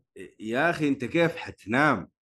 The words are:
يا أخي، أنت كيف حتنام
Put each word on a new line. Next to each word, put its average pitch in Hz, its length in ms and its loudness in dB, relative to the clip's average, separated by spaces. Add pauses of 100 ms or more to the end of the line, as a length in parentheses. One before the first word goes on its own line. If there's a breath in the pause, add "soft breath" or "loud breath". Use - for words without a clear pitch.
(400)
يا 127 300 0
أخي، 156 180 0
أنت 131 160 -2
كيف 156 320 0
حتنام 117 720 0 (140)